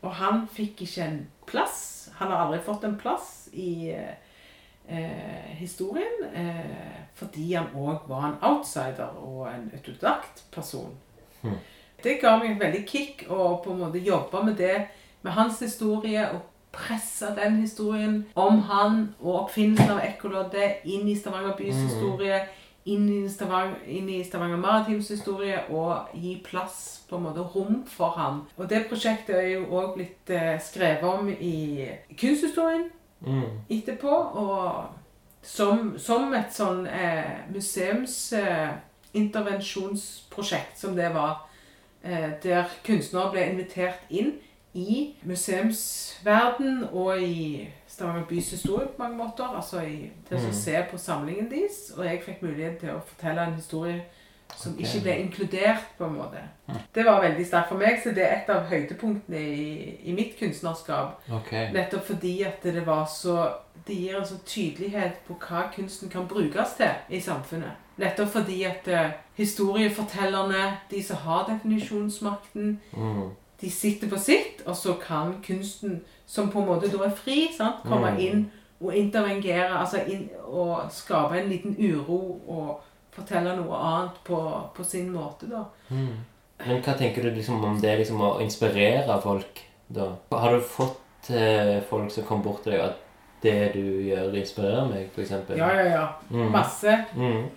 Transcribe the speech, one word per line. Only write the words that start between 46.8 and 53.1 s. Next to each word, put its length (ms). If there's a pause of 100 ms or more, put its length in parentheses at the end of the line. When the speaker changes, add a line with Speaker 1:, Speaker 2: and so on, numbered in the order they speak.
Speaker 1:
og 280
i 460 (200)
Stavanger 420
bys 220
historie 360
på 160
mange 140
måter, 260 (120)
altså 260
i, 300 (180)
til 80
å 40
Speaker 2:
Mm. 120
Speaker 1:
se 380
på 60
samlingen 520
deres, 480
og 80
jeg 180
fikk 180
mulighet 380
til 100
å 120
fortelle 460